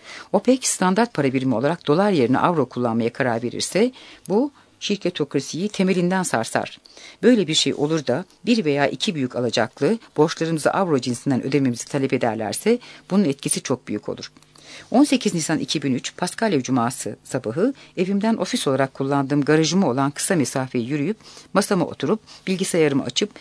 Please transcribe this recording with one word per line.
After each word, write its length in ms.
opec 340
standart 460
para 200
birimi 220
olarak 320
dolar 240
yerine 280
avro 260
kullanmaya 480
karar 300
verirse 480
bu 220
şirketokrasiyi 880
temelinden 540
sarsar. 560
Böyle 240
bir 60
şey 200
olur 340
da 180
bir 200
veya 220
iki 280
büyük 200
alacaklı 640
borçlarımızı 560
avro 260
cinsinden 440
ödememizi 420
talep 280
ederlerse 680
bunun 120
etkisi 380
çok 260
büyük 220
olur. 220
On 120
sekiz 300
Nisan 260
iki 220
bin 120
üç 240
Paskalya 460
Cuması 600
sabahı 500
evimden 400
ofis 300
olarak 260
kullandığım 480
garajıma 460
olan 240
kısa 240
mesafeyi 520
yürüyüp 300
masama 320
oturup 340
bilgisayarımı 560
açıp 260